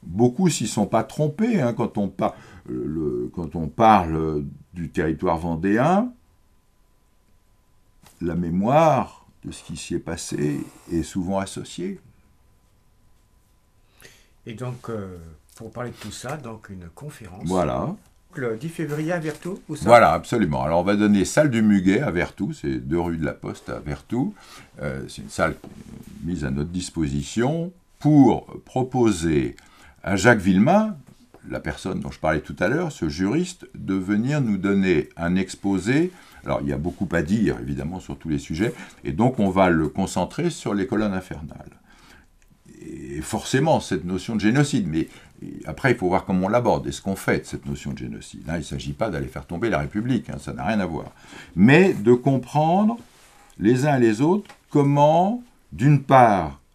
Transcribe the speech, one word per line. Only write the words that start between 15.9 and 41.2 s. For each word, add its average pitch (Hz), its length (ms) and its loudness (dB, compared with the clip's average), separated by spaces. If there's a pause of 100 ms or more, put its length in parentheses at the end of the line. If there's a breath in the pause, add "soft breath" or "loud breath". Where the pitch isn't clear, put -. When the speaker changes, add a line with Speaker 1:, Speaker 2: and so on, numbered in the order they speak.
Speaker 2:
de 117 60 -16
tout 104 160 -14
ça, 131 240 -10
donc 113 340 -16
une 90 240 -14
conférence. 113 500 -16
Speaker 1:
Voilà. 90 500 0 (400)
Speaker 2:
Le 120 220 -4
dix 156 120 -8
février 156 440 -6
à 175 60 -2
Vertou, 156 400 -8 (100)
où 151 80 -8
ça ? - 80 -10
Speaker 1:
Voilà, 104 280 8
absolument. 80 500 -2
Alors, 82 180 0
on 87 40 -2
va 101 120 0
donner 101 280 4
salle 151 260 2
du 113 100 0
Muguet 101 400 4
à 143 100 -2
Vertou, 82 420 -4
c'est 69 260 -6
deux 69 220 -2
rue 85 160 -2
de 80 80 -4
la 60 100 -4
Poste - 340 -12
à 60 120 -8
Vertou. 123 540 -4 (460 loud breath)
Euh, 67 280 -8
c'est - 140 -16
une 69 80 -16
salle 80 260 -2 (680)
mise 80 220 -6
à 67 60 -4
notre 73 200 -4
disposition 90 1000 -4 (260)
pour 143 480 6 (180)
proposer 82 920 0 (460 soft breath)
à 98 140 -2
Jacques 107 240 4
Villemain, 151 560 4 (520)
la - 120 -8
personne - 400 -6
dont 71 100 -8
je - 100 -16
parlais 78 200 0
tout - 180 -12
à 92 100 0
l'heure, 156 240 -2
ce - 160 -4
juriste, 101 680 -2
de - 200 -4
venir 104 460 0
nous 110 160 0
donner 92 600 2
un 85 200 0
exposé. 98 760 0 (340 loud breath)
Alors, 67 160 -2
il 71 80 -4
y 69 60 -2
a 69 40 -6
beaucoup 85 340 -4
à 85 100 2
dire, 90 380 0
évidemment, 71 400 -6
sur 69 180 -12
tous - 100 -12
les 76 100 0
sujets, 80 360 -4 (280 loud breath)
et - 100 -6
donc 117 260 0
on 101 100 2
va 92 220 4
le 80 180 2
concentrer 92 600 -2
sur 117 240 -6
les 98 120 -2
colonnes 104 280 -2
infernales. - 640 -12 (1040 soft breath)